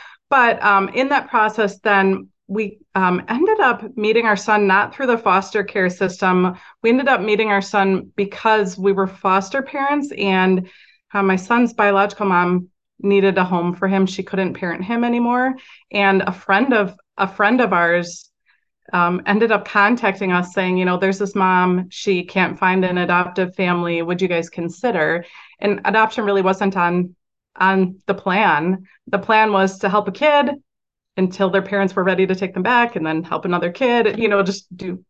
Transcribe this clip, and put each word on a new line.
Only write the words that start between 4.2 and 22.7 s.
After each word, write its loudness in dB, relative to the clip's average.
our 2
son, 0
not 0
through -4
the 2
foster 0
care -2
system. 0
We 0
ended 2
up 2
meeting 0
our 2
son 0
because 0
we 2
were 0
foster -2
parents, -4
and, 0
uh, -2
my 2
son's 0
biological 0
mom 0
needed 2
a 2
home -2
for -2
him. 2
She -6
couldn't -4
parent -8
him -2
anymore. 0
And 2
a -4
friend 0
of, 0
a -2
friend 0
of 0
ours, 0
um, 0
ended 2
up -2
contacting 0
us -2
saying, 0
you 0
know, 0
"There's 0
this -4
mom, 2
she -2
can't -2
find 2